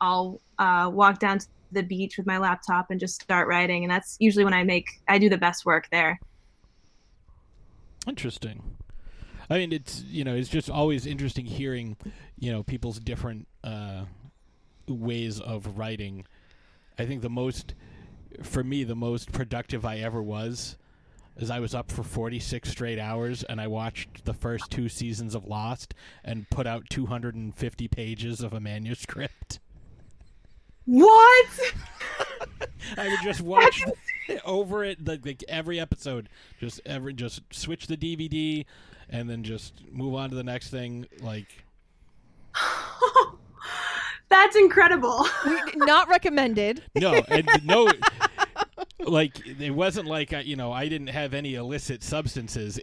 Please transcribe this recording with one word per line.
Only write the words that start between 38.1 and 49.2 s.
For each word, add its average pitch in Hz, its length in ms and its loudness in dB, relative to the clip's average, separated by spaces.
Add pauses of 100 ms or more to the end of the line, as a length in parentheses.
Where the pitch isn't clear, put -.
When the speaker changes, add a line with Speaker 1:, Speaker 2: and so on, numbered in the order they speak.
Speaker 2:
V 160 120 -6
D 156 380 -4 (440)
and 120 200 -8
then 117 140 -8
just - 380 -12 (100)
move 131 220 -6
on 135 160 -6
to 127 60 -8
the 123 60 -8
next 123 280 -10
thing. 123 360 -10 (140)
Like, 107 260 -10 (1080)
Speaker 1:
<laughs> - 1700 -2
That's 403 280 8
incredible. 311 680 8 (100)
<laughs> - 100 -2
Speaker 3:
We, 320 120 2 (180)
not 302 320 6
recommended. 262 720 2 (120)
Speaker 2:
No, - 200 4 (140)
and 160 200 2 (160)
no, 415 260 8 (580)
Speaker 3:
<laughs> - 520 -8
Speaker 2:
like, 156 460 0 (140)